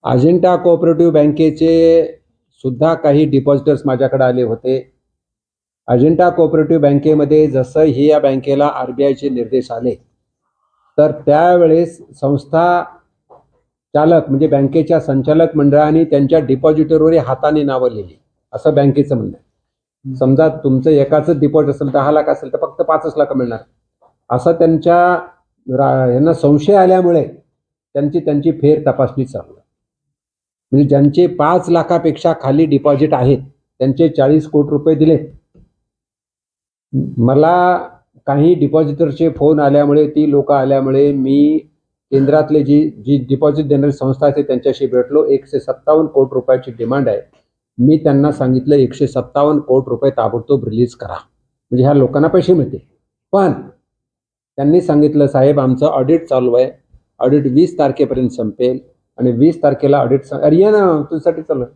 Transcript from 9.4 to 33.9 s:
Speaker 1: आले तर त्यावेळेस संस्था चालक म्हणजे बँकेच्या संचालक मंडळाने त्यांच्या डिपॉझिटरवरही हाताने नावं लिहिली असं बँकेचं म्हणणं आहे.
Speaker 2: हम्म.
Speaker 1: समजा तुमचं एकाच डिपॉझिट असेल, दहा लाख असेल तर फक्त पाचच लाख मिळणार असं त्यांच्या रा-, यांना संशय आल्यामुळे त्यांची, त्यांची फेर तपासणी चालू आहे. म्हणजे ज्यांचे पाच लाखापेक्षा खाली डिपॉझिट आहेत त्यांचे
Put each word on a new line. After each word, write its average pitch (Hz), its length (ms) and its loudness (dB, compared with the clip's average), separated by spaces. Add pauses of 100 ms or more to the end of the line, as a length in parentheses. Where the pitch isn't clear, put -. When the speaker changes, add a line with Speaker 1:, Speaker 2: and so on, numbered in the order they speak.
Speaker 1:
आले 117 240 -6 (1040)
तर 147 140 2 (140)
त्यावेळेस 165 800 2 (140)
संस्था 165 640 -2 (1120)
चालक 156 340 2
म्हणजे 139 180 0
बँकेच्या 147 540 0
संचालक 151 560 0
मंडळाने 151 480 2
त्यांच्या 147 340 0
डिपॉझिटरवरही 156 800 2
हाताने 147 440 -2
नावं 127 280 -2
लिहिली 101 300 -14 (320)
असं 139 220 -2
बँकेचं 139 400 0
म्हणणं - 200 -6
आहे. - 100 -20 (640)
Speaker 2:
हम्म. 131 80 -10
Speaker 1:
समजा 135 340 2
तुमचं 139 420 -2
एकाच 147 400 0
डिपॉझिट 147 400 0
असेल, 135 200 -6
दहा 139 220 0
लाख 151 120 0
असेल 135 280 -4
तर - 100 -6
फक्त - 200 -8
पाचच 156 340 -2
लाख 139 160 -2
मिळणार 120 260 -4 (720)
असं 123 220 0
त्यांच्या 170 600 2 (540)
रा-, 131 440 0
यांना 151 200 2
संशय 147 420 2
आल्यामुळे 180 500 2 (680)
त्यांची, 147 260 -2
त्यांची 147 320 -2
फेर 151 340 2
तपासणी 131 380 -2
चालू - 280 -14
आहे. - 100 -20 (1120)
म्हणजे 139 160 2
ज्यांचे 143 380 2
पाच 170 440 -2
लाखापेक्षा 165 720 -2
खाली 143 260 0
डिपॉझिट 143 480 0
आहेत 131 240 0 (400)
त्यांचे 135 300 0